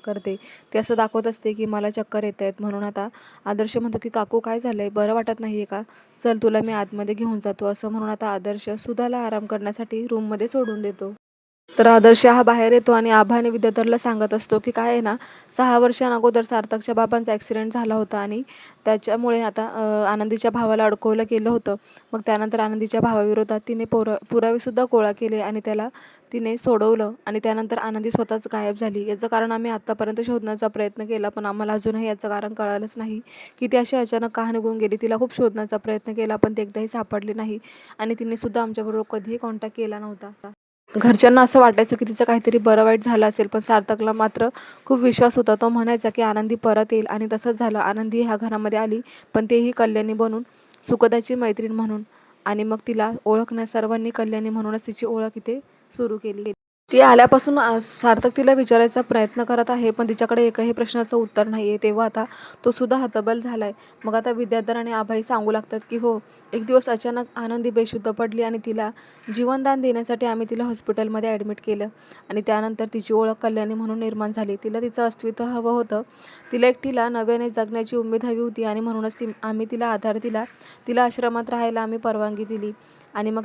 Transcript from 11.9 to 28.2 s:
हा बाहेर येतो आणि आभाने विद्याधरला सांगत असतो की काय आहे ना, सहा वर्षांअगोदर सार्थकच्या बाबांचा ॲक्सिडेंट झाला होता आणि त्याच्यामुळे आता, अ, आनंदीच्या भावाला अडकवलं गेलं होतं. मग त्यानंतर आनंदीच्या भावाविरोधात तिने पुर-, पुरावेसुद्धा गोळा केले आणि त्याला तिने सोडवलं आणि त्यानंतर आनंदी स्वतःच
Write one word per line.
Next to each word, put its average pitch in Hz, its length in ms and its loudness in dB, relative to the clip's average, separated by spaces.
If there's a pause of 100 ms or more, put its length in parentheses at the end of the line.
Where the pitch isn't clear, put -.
हा 240 180 8
बाहेर 233 280 4
येतो 240 200 6
आणि 226 180 4
आभाने 226 400 4
विद्याधरला 226 480 2
सांगत 214 360 0
असतो 220 260 0
की 233 120 -6
काय 233 200 0
आहे 240 100 2
ना, 220 140 0 (420)
सहा 247 220 6
वर्षांअगोदर 240 640 4
सार्थकच्या 220 540 -2
बाबांचा 226 360 0
ॲक्सिडेंट 220 420 -4
झाला 220 220 -2
होता 214 240 -2
आणि 208 220 -6 (440)
त्याच्यामुळे 233 560 2
आता, 220 260 -2
अ, 214 420 0
आनंदीच्या 214 420 0
भावाला 220 340 2
अडकवलं 220 460 0
गेलं 220 180 0
होतं. 220 260 -2 (380)
मग 220 120 -4
त्यानंतर 214 340 0
आनंदीच्या 214 420 -2
भावाविरोधात 214 640 0
तिने 226 180 -4
पुर-, 220 300 0 (140)
पुरावेसुद्धा 233 640 0
गोळा 214 200 4
केले 214 280 -4
आणि 208 260 -4
त्याला 214 240 -4 (440)
तिने 226 240 -4
सोडवलं 220 540 2 (140)
आणि 208 180 -4
त्यानंतर 220 340 -2
आनंदी 220 340 -4
स्वतःच 220 300 -2 (120)